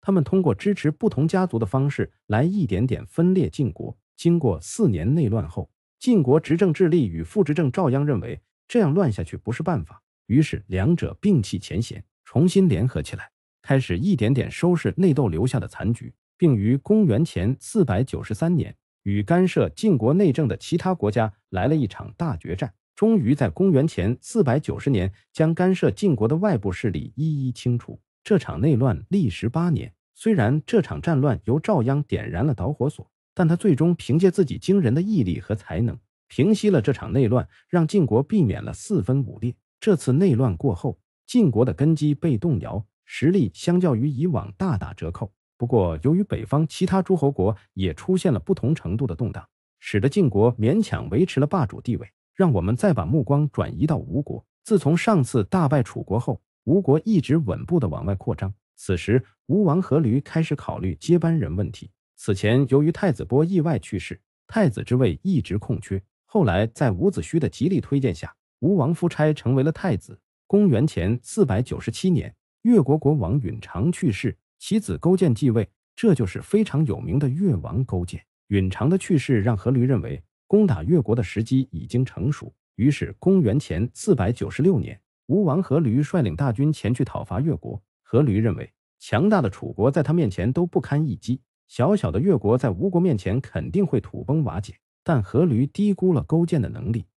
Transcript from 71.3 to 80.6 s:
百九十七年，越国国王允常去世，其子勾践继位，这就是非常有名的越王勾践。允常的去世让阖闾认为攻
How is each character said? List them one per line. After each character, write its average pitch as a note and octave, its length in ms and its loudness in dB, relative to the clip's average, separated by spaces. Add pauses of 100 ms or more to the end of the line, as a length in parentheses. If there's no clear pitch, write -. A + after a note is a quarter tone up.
百 G2+ 160 0
九 D2 180 -6
十 A2+ 120 -6
七 - 180 -2
年， D3+ 240 -2 (280)
越 A3+ 200 6
国 C#3 160 2
国 D3 160 2
王 A#2+ 260 0
允 G#2+ 200 -6
常 A#2 320 -2
去 F3 200 0
世， G2+ 260 -4 (200)
其 - 220 -2
子 F#2 180 -6
勾 F3+ 200 2
践 D#3+ 180 4
继 B2+ 160 2
位， G#2+ 160 0 (280)
这 G3+ 200 4
就 A#2 100 0
是 - 160 -6
非 G#3+ 220 0
常 D3+ 220 0
有 - 140 -4
名 C3 200 -2
的 C#3+ 80 0
越 D#3 280 0
王 E2+ 280 -4
勾 F2+ 220 -2
践。 - 180 -12 (240)
允 F#2+ 220 2
常 G#2+ 200 -2
的 F#3+ 80 2
去 F#3 200 0
世 B2 240 2
让 A#2 140 0
阖 A2 160 -2
闾 B2 140 2
认 B2+ 160 0
为 D2 220 -10 (220)
攻 G#3 220 4